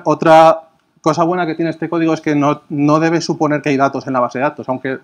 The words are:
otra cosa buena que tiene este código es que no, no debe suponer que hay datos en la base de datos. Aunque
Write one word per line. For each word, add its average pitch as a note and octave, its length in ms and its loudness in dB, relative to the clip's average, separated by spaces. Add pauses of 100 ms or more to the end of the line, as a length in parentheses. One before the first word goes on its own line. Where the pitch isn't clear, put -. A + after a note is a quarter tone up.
otra D#3+ 560 4 (400)
cosa E3 240 0
buena F3+ 200 -2
que D#3 100 -6
tiene E3 160 -4
este D#3 180 -8
código E3 240 0
es D#3 80 -4
que D3+ 140 -2
no, D3 340 0
no D3+ 320 2
debe E3 180 0
suponer D3+ 420 -4
que D3 80 -4
hay C#3 80 0
datos C3+ 300 -2
en C3+ 60 -6
la B2+ 80 0
base B2 180 -4
de B2+ 40 -2
datos. D3 260 -6
Aunque C3 340 -6